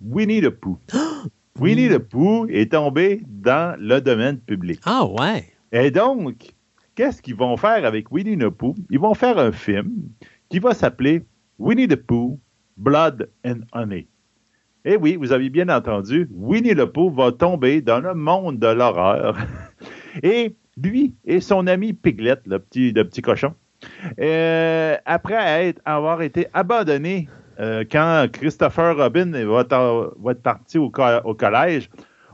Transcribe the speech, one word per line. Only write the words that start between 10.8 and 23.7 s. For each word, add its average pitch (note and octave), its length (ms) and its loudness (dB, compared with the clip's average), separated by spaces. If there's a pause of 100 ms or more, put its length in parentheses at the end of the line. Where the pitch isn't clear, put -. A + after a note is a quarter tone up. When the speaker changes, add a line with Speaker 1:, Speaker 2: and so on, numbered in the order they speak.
Speaker 1:
Winnie A#3 280 2
the D3 80 2
Pooh, A#2+ 420 -2 (380)
Blood A#2 540 0 (160)
and A#2+ 140 -6 (120)
Honey. A2 360 -8 (760)
Eh F#3+ 140 2
oui, E3 180 2
vous C3+ 160 -4
avez C3 180 2
bien F3+ 200 0
entendu, A#2+ 640 0
Winnie F#3+ 420 0
the C3+ 100 4
Pooh E3+ 260 0
va B2+ 200 2
tomber D3 500 2
dans A#2 200 2
le F3+ 120 -4
monde E3 460 -2
de A2+ 80 2
l'horreur. A2 720 2 (420)
<laughs> - 440 -14
Et A3 320 0 (200)
lui A#3+ 380 0 (120)
et F3 140 2
son F#3 280 0
ami F#3+ 260 0
Piglet, B2 420 0 (100)
le F#2+ 140 -2
petit, B2 320 0
le G#2+ 140 2
petit G#2 160 -10
cochon, C#3 320 0 (680)